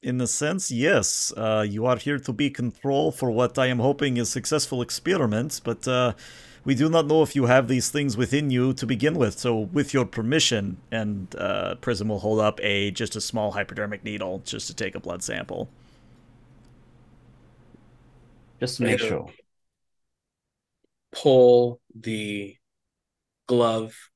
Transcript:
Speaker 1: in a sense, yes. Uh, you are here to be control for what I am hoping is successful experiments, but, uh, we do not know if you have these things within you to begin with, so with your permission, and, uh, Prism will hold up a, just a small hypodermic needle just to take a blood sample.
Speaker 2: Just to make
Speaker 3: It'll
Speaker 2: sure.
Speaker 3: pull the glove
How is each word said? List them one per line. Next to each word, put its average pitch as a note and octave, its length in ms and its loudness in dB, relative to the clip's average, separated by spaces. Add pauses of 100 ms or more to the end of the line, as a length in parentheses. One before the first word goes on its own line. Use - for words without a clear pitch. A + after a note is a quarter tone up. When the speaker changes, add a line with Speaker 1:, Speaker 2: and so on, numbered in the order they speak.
Speaker 1:
in B2+ 200 -4
a B2 60 0
sense, E3 440 -4
yes. B2+ 640 0
Uh, G#2+ 300 2
you G#2+ 180 -4
are B2+ 120 2
here C#3+ 220 -4
to C3+ 140 -6
be C#3 160 0
control C#3 600 -2
for C3 180 -2
what A#2+ 300 0
I C3 80 2
am B2+ 120 0
hoping C3+ 380 2
is A#2 120 -2
successful C3+ 520 -2
experiments, B2+ 800 -2
but, - 280 -6
uh, B2 260 2 (520)
we C3+ 100 2
do D3 140 2
not E3 180 4
know D#3 160 6
if - 120 0
you C3+ 100 2
have B2 240 6
these B2+ 200 2
things C#3+ 280 -2
within C#3 320 0
you B2+ 240 2
to C3 120 -6
begin C3 300 0
with, A#2 240 0
so A#2 180 0
with A2 360 -2
your C3 120 2
permission, A2 720 0 (140)
and, G#2 460 -4
uh, G2 380 -2
Prism G#2+ 340 -2
will G#2 100 -2
hold G#2+ 200 0
up G#2+ 220 2
a, G2+ 300 0
just G#2 240 -6
a G#2+ 60 -6
small G#2+ 300 -4
hypodermic G#2 520 -6
needle G2+ 400 -6
just - 240 -8
to - 60 -12
take F#2+ 220 -6
a - 40 -8
blood F2 240 -10
sample. F#2+ 460 -8 (3000)
Speaker 2:
Just - 180 -4
to - 60 0
make A2 120 2
Speaker 3:
It'll - 120 -2
Speaker 2:
sure. - 260 -6 (1800)
Speaker 3:
pull B2 680 6 (160)
the G#2+ 600 -6 (920)
glove A2+ 480 2 (200)